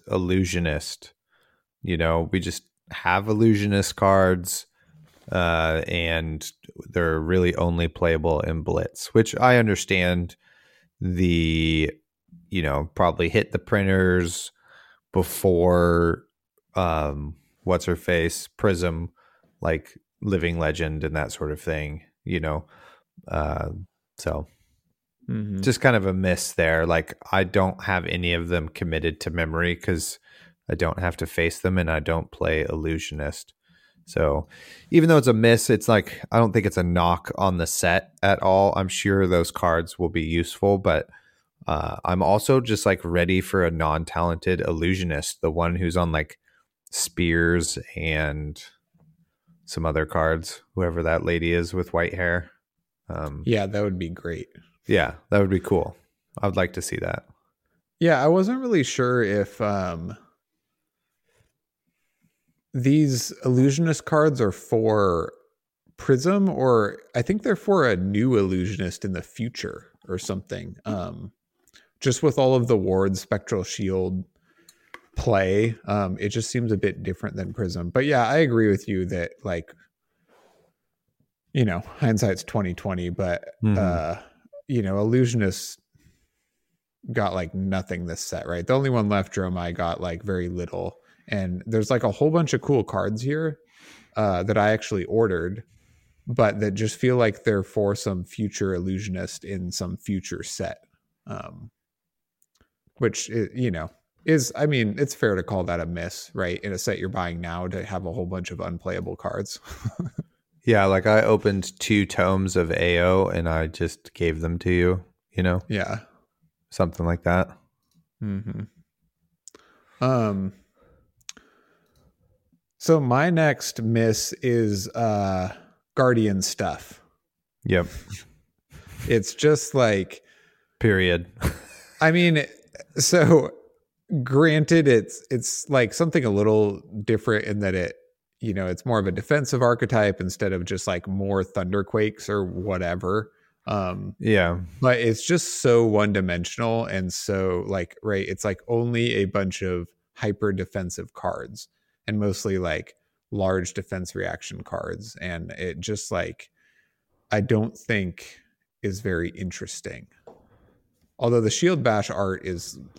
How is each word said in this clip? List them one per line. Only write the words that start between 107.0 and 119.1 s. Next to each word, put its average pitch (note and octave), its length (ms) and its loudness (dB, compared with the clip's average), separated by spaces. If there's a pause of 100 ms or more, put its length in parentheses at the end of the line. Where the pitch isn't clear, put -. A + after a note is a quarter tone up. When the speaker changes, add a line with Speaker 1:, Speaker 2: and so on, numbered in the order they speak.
Speaker 2:
buying F2 320 -6
now F2 260 -6
to F#2 160 -6
have F#2+ 220 -8
a E2 80 -8
whole F2+ 140 -6
bunch F#2 240 -8
of F2 100 -10
unplayable F2+ 560 -8
cards. - 480 -8
<laughs> - 340 -10 (640)
Speaker 1:
Yeah, G#2 220 4
like, F#2+ 220 2
I A2 160 6
opened G2+ 560 0
two G#2 260 2
tomes F#2+ 500 0
of E2+ 180 2
A F2 280 2
O F#2 240 4
and E2+ 240 -2
I D#2+ 160 0
just - 480 -6
gave D#2+ 280 -2
them E2+ 180 -2
to F#2 120 0
you, F2+ 320 2 (280)
you F#2 100 -4
know? F2+ 260 2
Speaker 2:
Yeah. G#2+ 340 -6 (680)
Speaker 1:
Something F2 340 -2
like E2+ 200 0
that. F2+ 340 2 (640)
Speaker 2:
Mm-hmm. G#2 420 -8 (1400)